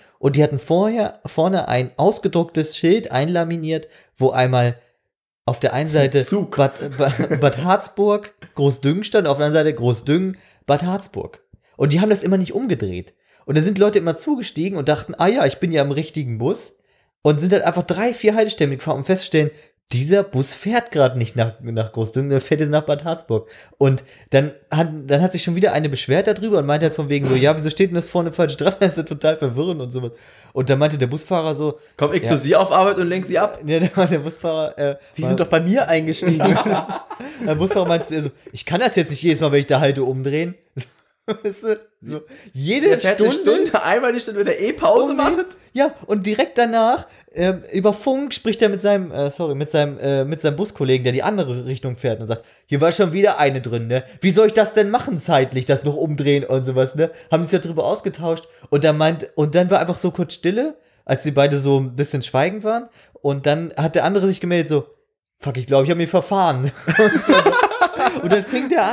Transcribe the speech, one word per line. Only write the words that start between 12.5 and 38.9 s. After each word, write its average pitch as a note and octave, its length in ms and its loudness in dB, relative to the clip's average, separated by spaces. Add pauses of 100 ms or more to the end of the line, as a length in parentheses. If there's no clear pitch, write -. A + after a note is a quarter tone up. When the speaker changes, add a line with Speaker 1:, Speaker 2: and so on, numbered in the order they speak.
Speaker 1:
umgedreht. A2 600 -6 (320)
Und D3 120 0
da D#3 60 4
sind F#3+ 160 0
Leute G#3 180 4
immer E3 180 2
zugestiegen G3 640 -4
und C#3 100 -4
dachten, - 300 -4
„Ah E3+ 100 2
ja, A3+ 200 2
ich - 100 -4
bin E3+ 140 -2
ja D3+ 100 2
im C#3+ 100 -2
richtigen C#3 460 -4
Bus.“ C#3 400 -4 (460)
Und D3+ 160 4
sind F3+ 140 0
dann F#3 100 4
einfach E3+ 200 0
drei, G#3+ 300 -2
vier G#3 220 2
Haltestellen F#3 420 0
gefahren, D#3 220 -4
um C3+ 40 -8
festzustellen, D#3+ 460 0 (440)
dieser D#3+ 300 2
Bus C#3 300 -4
fährt A3+ 380 -2
grad B2+ 260 2
nicht A2+ 180 -4
nach, A2+ 260 0
nach A2+ 300 -4
Großdüngen, B2+ 380 -4
der C3+ 100 2
fährt D3+ 220 0
jetzt D3 80 0
nach D3+ 160 0
Bad D3 180 -2
Harzburg. E3 460 -4 (280)
Und C3+ 260 2 (260)
dann C#3+ 220 2 (200)
hat, D#3+ 160 2 (200)
dann C#3+ 140 2
hat F#3 120 2
sich F3 100 -6
schon E3+ 140 -2
wieder F#3 160 2
eine D#3 160 0
beschwert C#3 380 0
darüber G#3 320 0
und C#3 60 0
meinte D3+ 200 0
halt D#3 100 -2
von D3 140 -6
wegen C#3 160 0
so, C3 100 2
„Ja, C#3 220 4
wieso D#3 120 -4
steht F#3+ 200 0
denn F3 60 -6
das E3+ 120 -2
vorne E3+ 240 -2
falsch D#3+ 260 0
dran? D#3+ 180 0
<laughs> - 40 -18
Das F#3 120 4
ist - 60 -8
ja D#3+ 60 -4
total D#3 320 -2
verwirrend“ D3+ 460 -4
und B2 100 -10
sowas. B2 200 -8 (420)
Und C3 160 -2
dann C3+ 100 2
meinte D3+ 180 2
der B2+ 100 0
Busfahrer D#3 480 -4
so, D3 220 -4 (200)
Speaker 2:
„Komm D3 160 0
ich A#2 100 0
Speaker 1:
ja. A#2 60 -2
Speaker 2:
zu C#3+ 80 4
Sie C#3 180 2
auf F#3 160 4
Arbeit F#3+ 280 4
und F3 100 0
lenk F#3 160 -4
Sie F3+ 120 -2
ab?“ G3+ 280 -2
Speaker 1:
Ja, D#3+ 140 0
der, F3+ 280 2
der D#3 120 0
Busfahrer, D#3 600 -6
äh, C#3 160 -2 (180)
Speaker 3:
Sie D#3+ 100 -6
Speaker 1:
war E3+ 60 -2
Speaker 3:
sind F#3 120 0
doch E3 60 0
bei E3 120 2
mir G3 300 2
eingestiegen. D#3+ 500 0
Speaker 1:
<laughs> G3 260 2 (800)
Der D#3 100 0
Busfahrer F#3 320 0
meinte E3+ 200 0
zu D#3 80 -6
ihr D#3 80 -2
so, C#3 60 -6 (220)
„Ich - 140 -14
kann F3 140 -2
das B3 160 2